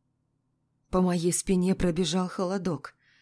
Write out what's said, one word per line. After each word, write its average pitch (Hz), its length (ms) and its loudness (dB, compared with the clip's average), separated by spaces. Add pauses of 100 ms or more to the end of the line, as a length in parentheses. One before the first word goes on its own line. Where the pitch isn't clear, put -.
(920)
По 185 80 2
моей 180 320 2
спине 180 420 2
пробежал 180 540 0
холодок. 180 680 -4 (260)